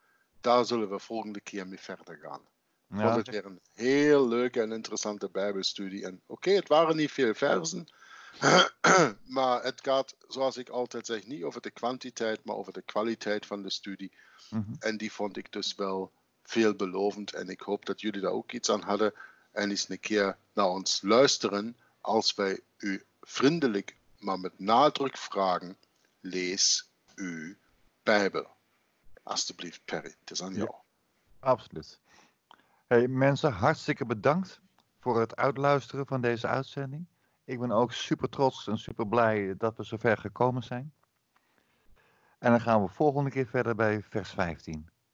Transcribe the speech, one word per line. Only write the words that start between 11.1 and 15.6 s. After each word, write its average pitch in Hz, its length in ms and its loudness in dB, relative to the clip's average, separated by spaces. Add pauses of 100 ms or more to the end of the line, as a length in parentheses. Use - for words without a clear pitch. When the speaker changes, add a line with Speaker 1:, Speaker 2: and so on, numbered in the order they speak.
Speaker 1:
niet 151 160 -10
over 123 180 -8
de 107 100 -8
kwantiteit, 120 720 -4
maar 107 120 -6
over 98 160 -10
de 92 100 -12
kwaliteit 107 640 -2
van 101 160 -8
de 95 80 -8
studie. 95 420 -10 (380)
Speaker 2:
Mhm. 107 280 -4
Speaker 1:
En 110 180 -2
die 107 160 -8
vond 104 240 -6
ik - 160 -12
dus - 220 -6